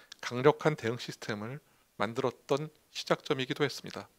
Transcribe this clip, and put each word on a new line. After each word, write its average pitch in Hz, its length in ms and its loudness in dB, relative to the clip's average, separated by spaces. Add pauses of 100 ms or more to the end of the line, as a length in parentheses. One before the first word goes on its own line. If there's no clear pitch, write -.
(200)
강력한 143 560 4
대응 117 220 -2
시스템을 117 640 -8 (380)
만들었던 127 720 -2 (220)
시작점이기도 143 720 0
했습니다. - 560 -6